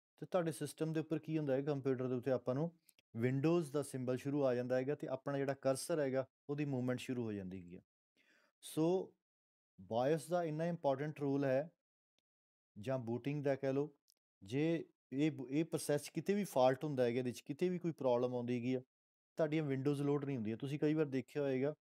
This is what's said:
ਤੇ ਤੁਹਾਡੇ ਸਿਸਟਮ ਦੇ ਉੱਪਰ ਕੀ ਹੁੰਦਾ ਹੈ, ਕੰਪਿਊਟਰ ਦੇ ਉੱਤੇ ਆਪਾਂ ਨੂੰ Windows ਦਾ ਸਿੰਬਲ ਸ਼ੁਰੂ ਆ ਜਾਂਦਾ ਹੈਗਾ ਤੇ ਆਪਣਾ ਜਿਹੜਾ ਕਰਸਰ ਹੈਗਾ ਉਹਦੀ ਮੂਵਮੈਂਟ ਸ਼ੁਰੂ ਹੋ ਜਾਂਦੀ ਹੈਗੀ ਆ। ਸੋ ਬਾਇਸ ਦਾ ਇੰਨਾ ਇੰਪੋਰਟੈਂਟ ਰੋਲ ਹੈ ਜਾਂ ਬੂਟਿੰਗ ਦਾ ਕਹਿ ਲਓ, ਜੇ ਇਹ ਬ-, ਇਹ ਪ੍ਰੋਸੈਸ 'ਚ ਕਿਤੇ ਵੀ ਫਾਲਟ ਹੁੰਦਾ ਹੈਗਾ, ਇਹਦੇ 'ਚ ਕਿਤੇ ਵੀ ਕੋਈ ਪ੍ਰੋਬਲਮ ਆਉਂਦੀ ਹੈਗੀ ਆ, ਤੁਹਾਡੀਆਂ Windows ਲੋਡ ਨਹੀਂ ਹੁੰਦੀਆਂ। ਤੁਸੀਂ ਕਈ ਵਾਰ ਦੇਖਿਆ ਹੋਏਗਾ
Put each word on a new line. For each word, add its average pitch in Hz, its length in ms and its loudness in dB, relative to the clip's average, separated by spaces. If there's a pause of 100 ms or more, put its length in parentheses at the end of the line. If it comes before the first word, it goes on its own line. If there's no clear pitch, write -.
(180)
ਤੇ 151 80 -10
ਤੁਹਾਡੇ 170 260 0
ਸਿਸਟਮ 151 400 -4
ਦੇ 156 80 0
ਉੱਪਰ 156 180 -2
ਕੀ 156 200 -2
ਹੁੰਦਾ 143 160 2
ਹੈ, 135 80 0
ਕੰਪਿਊਟਰ 135 460 0
ਦੇ 127 60 0
ਉੱਤੇ 127 160 -2
ਆਪਾਂ 127 240 0
ਨੂੰ 160 180 0 (440)
Windows 139 540 2
ਦਾ 143 120 0
ਸਿੰਬਲ 127 340 -2
ਸ਼ੁਰੂ 139 280 0
ਆ 127 100 4
ਜਾਂਦਾ 123 220 2
ਹੈਗਾ 131 180 2
ਤੇ 151 120 -6
ਆਪਣਾ 139 320 -4
ਜਿਹੜਾ 139 160 0
ਕਰਸਰ 135 460 0
ਹੈਗਾ 131 260 2 (240)
ਉਹਦੀ 147 140 -2
ਮੂਵਮੈਂਟ 127 340 0
ਸ਼ੁਰੂ 123 260 -4
ਹੋ 110 80 -2
ਜਾਂਦੀ 95 260 -6
ਹੈਗੀ 87 180 -14
ਆ। 90 40 -16 (800)
ਸੋ 170 540 -2 (680)
ਬਾਇਸ 123 480 0
ਦਾ 175 160 0
ਇੰਨਾ 156 220 -2
ਇੰਪੋਰਟੈਂਟ 147 540 -2
ਰੋਲ 139 240 2
ਹੈ 139 260 2 (1080)
ਜਾਂ 131 180 -2
ਬੂਟਿੰਗ 120 460 -4
ਦਾ 139 120 4
ਕਹਿ 135 160 0
ਲਓ, 143 220 0 (480)
ਜੇ 147 420 0 (280)
ਇਹ 143 180 2
ਬ-, 131 200 -8
ਇਹ 151 140 0
ਪ੍ਰੋਸੈਸ 147 380 -2
'ਚ - 60 -12
ਕਿਤੇ 185 260 -2
ਵੀ 208 100 0
ਫਾਲਟ 131 400 4
ਹੁੰਦਾ 139 200 2
ਹੈਗਾ, 120 140 2
ਇਹਦੇ 123 140 -2
'ਚ - 80 -12
ਕਿਤੇ 147 280 -2
ਵੀ 180 100 -2
ਕੋਈ 165 140 -2
ਪ੍ਰੋਬਲਮ 123 420 2
ਆਉਂਦੀ 123 200 -2
ਹੈਗੀ 123 200 0
ਆ, 127 60 0 (560)
ਤੁਹਾਡੀਆਂ 156 280 0
Windows 135 300 0
ਲੋਡ 143 300 2
ਨਹੀਂ 135 120 -2
ਹੁੰਦੀਆਂ। 113 200 -2
ਤੁਸੀਂ 139 220 -4
ਕਈ 151 160 4
ਵਾਰ 156 100 2
ਦੇਖਿਆ 135 380 -2
ਹੋਏਗਾ 139 320 2 (140)